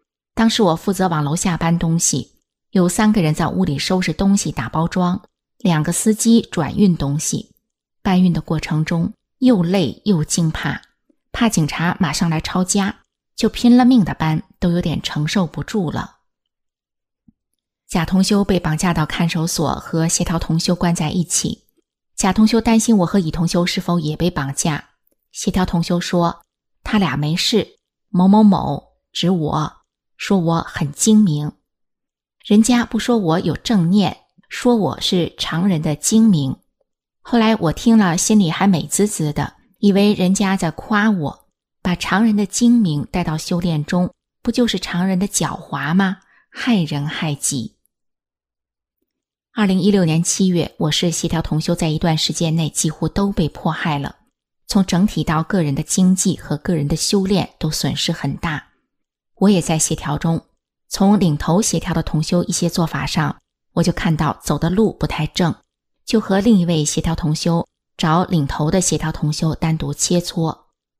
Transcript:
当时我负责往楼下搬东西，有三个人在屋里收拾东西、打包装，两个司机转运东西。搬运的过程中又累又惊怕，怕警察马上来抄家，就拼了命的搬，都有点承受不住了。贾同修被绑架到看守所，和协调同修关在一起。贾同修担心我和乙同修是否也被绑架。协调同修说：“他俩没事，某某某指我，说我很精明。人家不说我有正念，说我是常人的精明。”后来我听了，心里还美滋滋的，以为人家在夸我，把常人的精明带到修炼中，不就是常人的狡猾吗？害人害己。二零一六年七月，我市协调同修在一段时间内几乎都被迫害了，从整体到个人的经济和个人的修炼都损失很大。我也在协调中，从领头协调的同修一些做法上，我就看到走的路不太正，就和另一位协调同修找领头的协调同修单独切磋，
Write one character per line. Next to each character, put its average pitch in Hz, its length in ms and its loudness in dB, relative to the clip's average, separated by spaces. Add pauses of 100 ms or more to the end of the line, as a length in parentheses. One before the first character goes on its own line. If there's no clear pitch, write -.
(340)
当 226 140 2
时 226 140 2
我 165 140 4
负 202 160 -4
责 185 160 0
往 156 160 -2
楼 147 100 -2
下 175 220 -2
搬 170 220 0
东 165 200 0
西， - 380 -4 (340)
有 180 180 2
三 214 240 2
个 214 80 2
人 156 140 2
在 160 140 -2
屋 185 160 0
里 143 140 -2
收 185 220 -2
拾 185 120 -2
东 196 240 2
西、 160 160 -4
打 120 160 -6
包 160 180 -2
装， 180 340 -2 (380)
两 165 240 2
个 160 80 -2
司 214 240 0
机 226 280 4 (100)
转 156 240 -4
运 185 200 4
东 143 220 -2
西。 - 360 -8 (480)
搬 185 200 2
运 180 100 4
的 160 80 -2
过 156 200 -4
程 151 240 -2
中 170 280 -2 (260)
又 247 240 4
累 170 420 0
又 180 180 2
惊 160 280 0
怕， - 300 -8 (520)
怕 233 160 0
警 165 180 2
察 165 320 -4
马 151 140 0
上 170 180 0
来 160 100 -2
抄 - 220 -2
家， 190 380 -2 (340)
就 - 140 -2
拼 240 280 4
了 254 80 6
命 240 200 6
的 143 100 -4
搬， 156 280 -2 (180)
都 180 100 0
有 170 100 0
点 - 220 -4
承 147 240 -4
受 185 200 0
不 151 180 -10
住 202 260 -4
了。 - 260 -8 (1700)
贾 170 160 0
同 185 180 2
修 202 220 2
被 190 160 0
绑 156 160 -2
架 175 160 0
到 165 140 0
看 - 220 -2
守 160 180 -2
所， - 300 -2
和 165 300 -4
协 - 160 -2
调 165 160 -2
同 165 220 -2
修 180 140 0
关 170 200 0
在 156 160 -2
一 175 140 -2
起。 - 400 -6 (520)
贾 190 160 0
同 214 140 4
修 226 140 2
担 226 180 2
心 220 200 4
我 175 80 4
和 202 120 0
乙 160 120 0
同 170 160 -2
修 175 180 0
是 175 160 -2
否 175 180 -2
也 151 180 -4
被 175 140 0
绑 139 240 -6
架。 - 360 -4 (420)
协 - 180 -4
调 185 140 0
同 170 180 -2
修 175 180 0
说 170 420 -2 (420)
：“他 - 140 0
俩 185 180 0
没 147 180 -2
事， - 420 -2 (320)
某 180 200 4
某 214 140 6
某 143 400 2 (300)
指 175 180 -2
我， 151 420 -2 (440)
说 - 220 0
我 165 220 0
很 - 320 -6
精 214 260 4
明。 151 340 2 (920)
人 208 180 4
家 240 220 2
不 - 140 -6
说 240 180 0
我 175 240 0
有 170 160 -2
正 185 320 0
念， 190 300 2 (300)
说 - 260 0
我 180 260 -2
是 180 380 -2
常 175 300 -2
人 170 120 0
的 151 140 -2
精 226 340 4
明。” 143 280 2 (640)
后 - 160 0
来 226 180 4
我 165 160 0
听 226 240 4
了， 185 220 4
心 214 200 2
里 180 120 2
还 185 160 0
美 175 200 2
滋 202 200 0
滋 156 260 -4
的， - 220 -6 (240)
以 202 140 4
为 202 200 4
人 185 220 2
家 196 220 0
在 175 160 -2
夸 214 380 0
我， 170 380 -6 (320)
把 180 140 -2
常 190 300 -2
人 220 100 2
的 208 100 2
精 233 280 2
明 180 400 2
带 180 100 -2
到 160 160 -4
修 170 220 -4
炼 160 240 -2
中， 180 280 -2 (300)
不 240 80 -2
就 240 160 0
是 214 140 -4
常 180 260 -4
人 190 120 0
的 196 100 -2
狡 139 300 -4
猾 143 360 -6
吗？ 190 240 2 (320)
害 - 260 0
人 147 300 -2
害 156 280 -6
己。 - 420 -6 (1800)
二 208 140 0
零 190 140 2
一 190 100 4
六 202 140 4
年 160 180 2
七 190 240 0
月， 175 320 0
我 160 120 0
市 170 200 0
协 160 160 -4
调 160 160 -2
同 156 180 -2
修 175 140 -2
在 170 140 -2
一 156 100 -2
段 165 180 2
时 - 160 -2
间 160 220 -2
内 165 160 0
几 - 180 -2
乎 156 200 -4
都 196 240 -2
被 175 160 0
迫 - 240 -4
害 156 260 -4
了， 139 160 -8 (540)
从 190 180 2
整 175 180 2
体 - 200 -2
到 160 180 0
个 180 200 -2
人 147 120 0
的 147 80 -4
经 185 320 2
济 180 240 0
和 - 200 -6
个 - 180 -4
人 147 100 -2
的 156 80 -2
修 190 320 0
炼 190 320 -2
都 156 100 -4
损 156 280 -4
失 - 160 -4
很 147 240 -6
大。 156 320 -8 (640)
我 196 160 4
也 190 100 4
在 160 160 -2
协 156 200 -2
调 147 200 -6
中， 165 240 -2 (480)
从 202 300 4
领 160 180 2
头 165 240 0
协 170 200 -2
调 180 120 -6
的 160 120 -2
同 156 180 -2
修 175 220 0
一 - 80 -6
些 170 180 -2
做 165 160 -2
法 143 180 -6
上， 147 320 -2 (360)
我 170 100 0
就 175 100 2
看 165 240 0
到 151 240 -2
走 - 160 -2
的 156 140 -2
路 202 220 2
不 - 160 -4
太 - 180 -4
正， 165 260 -2 (540)
就 220 140 2
和 196 180 0
另 202 220 4
一 175 40 0
位 165 200 0
协 - 160 -2
调 165 160 -2
同 170 180 -2
修 170 320 -2 (300)
找 170 300 2
领 156 200 0
头 151 240 -2
的 185 100 2
协 165 160 0
调 151 140 -4
同 151 220 -4
修 156 240 -2
单 160 200 -2
独 143 160 -6
切 175 280 0
磋， 165 360 -6 (440)